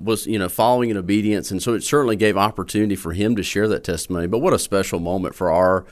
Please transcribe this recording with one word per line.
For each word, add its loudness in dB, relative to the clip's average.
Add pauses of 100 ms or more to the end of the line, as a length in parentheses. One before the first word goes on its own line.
was, -2
you -2
know, -2
following 2
in -2
obedience. 0
And -4
so 0
it -4
certainly 0
gave 2
opportunity 0
for -8
him 0
to -2
share 0
that -2
testimony. -4
But 0
what 2
a 4
special -2
moment -4
for 0
our, 4